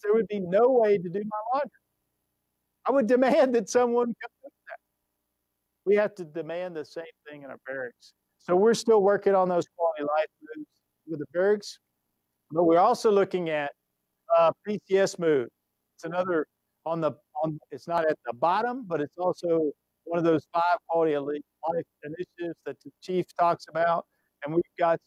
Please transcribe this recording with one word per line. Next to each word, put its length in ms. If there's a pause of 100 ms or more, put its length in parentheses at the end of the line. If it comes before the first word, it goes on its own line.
there 100
would 140
be 120
no 320
way 260
to 120
do 160
my 120 (160)
laundry. 160 (1160)
I 40
would 160
demand 480
that 120
someone 400
come 240 (120)
fix 120 (120)
that. 120 (1040)
We 100
have 200
to 100
demand 500
the 100
same 200 (220)
thing 160
in 60
our 160
barracks. 480 (260)
So 160
we're 180
still 280
working 340
on 140
those 160 (100)
quality 280
life 240 (280)
moves 140 (380)
with 120
the 140
barracks, 460 (720)
but 140
we're 140
also 320
looking 380
at, 220 (680)
uh, 140 (140)
P 220
C 100
S 200
move. 300 (480)
It's 80
another 440 (380)
on 160
the, 100 (320)
on, 160 (120)
it's 160
not 220
at 160
the 80
bottom, 540
but 120
it's 180
also 540 (340)
one 140
of 60
those 280
five 240 (120)
quality 240
of 100
li-, 180 (260)
life 180 (180)
initiatives 640
that 180
the 80 (100)
chief 240 (140)
talks 300
about. 360 (380)
And 100
we've 100 (140)
got 300